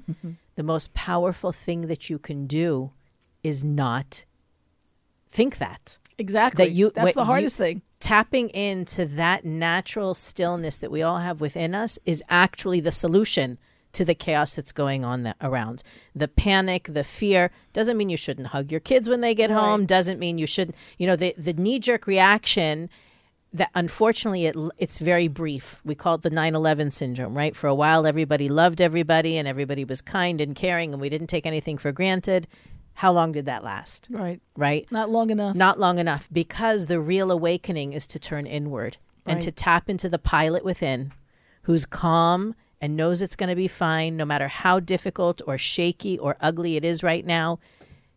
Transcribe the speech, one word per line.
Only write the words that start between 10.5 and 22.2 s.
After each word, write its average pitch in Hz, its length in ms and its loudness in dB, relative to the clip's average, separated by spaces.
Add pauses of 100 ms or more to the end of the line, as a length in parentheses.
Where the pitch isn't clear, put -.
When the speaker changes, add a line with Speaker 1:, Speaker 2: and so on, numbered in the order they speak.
Speaker 2:
that - 140 -8
we 151 100 -2
all 170 160 0
have 170 240 -6
within 165 320 -4
us 220 320 -2
is 160 240 -2
actually 180 520 2
the 160 100 0
solution 165 640 4 (360)
to 190 100 2
the 165 120 2
chaos 147 400 0
that's - 180 -6
going 135 320 -2
on 123 180 -4
that, 113 180 -6
around. 127 400 -4 (320)
The 196 140 -2
panic, 190 560 2
the 151 220 -4
fear, 185 440 2 (220)
doesn't 226 240 0
mean 208 140 -2
you 165 80 -2
shouldn't 131 300 -4
hug 139 220 -6
your 156 120 -4
kids 254 260 2
when 247 140 0
they 233 120 2
get 220 160 2
Speaker 1:
Right. 214 100 2
Speaker 2:
home, 208 260 4
doesn't 185 340 2
mean 170 180 -2
you 156 100 -2
shouldn't, 180 280 2 (220)
you 180 100 0
know, 185 80 4
the, 175 220 0
the 165 160 -4
knee-jerk 226 520 0
reaction 185 840 2 (640)